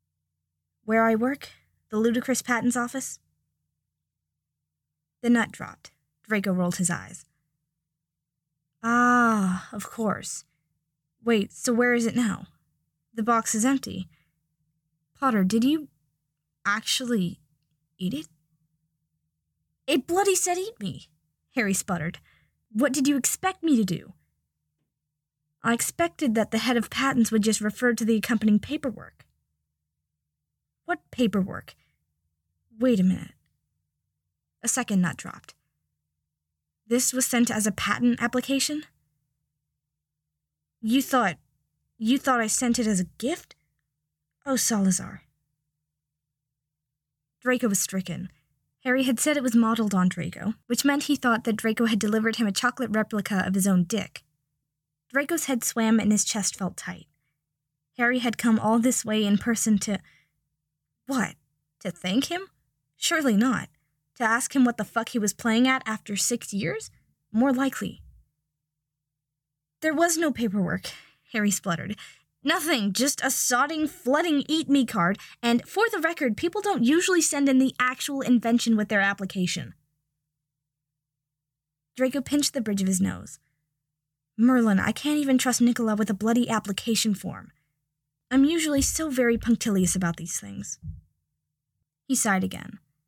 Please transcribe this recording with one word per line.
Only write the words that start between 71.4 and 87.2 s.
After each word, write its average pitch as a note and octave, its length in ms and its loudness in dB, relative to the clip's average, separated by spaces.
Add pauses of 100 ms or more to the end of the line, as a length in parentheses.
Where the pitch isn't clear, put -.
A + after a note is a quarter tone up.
spluttered. F#3+ 480 -4 (460)
"Nothing, C#4+ 500 0
just C4 280 0
a C4+ 100 0
sodding, D4 580 0
flooding D4 580 0
eat D#4 220 0
me C#4 160 4
card, G3 320 0 (240)
and A#3 260 0
for A4+ 220 0
the G4 100 -4
record, D4+ 380 -2
people F4+ 240 -2
don't F#4+ 220 0
usually E4+ 380 4
send C#4+ 280 2
in C4 80 6
the C4 220 4
actual C4 420 -4
invention A#3 560 4
with G#3+ 120 0
their G3+ 120 2
application." F#3+ 720 -2 (2250)
Draco C4 260 -2
pinched D4 320 -2
the C4+ 80 -4
bridge G3+ 200 -2
of F#3+ 60 0
his F#3 140 0
nose. - 380 -6 (960)
"Merlin, A3+ 420 4
I - 120 0
can't D4+ 280 0
even C4+ 180 4
trust B3+ 220 0
Nicola A#3 360 2
with G#3+ 140 0
a A3 40 0
bloody A#3 360 2
application G#3+ 640 -2
form. - 360 -10 (800)